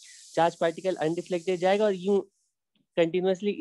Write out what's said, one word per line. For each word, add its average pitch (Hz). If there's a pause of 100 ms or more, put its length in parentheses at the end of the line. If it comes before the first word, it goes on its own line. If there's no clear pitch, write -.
(360)
charge 170
particle 170
undeflected 175
जाएगा 196
और 208
यूं 190 (800)
continuously 180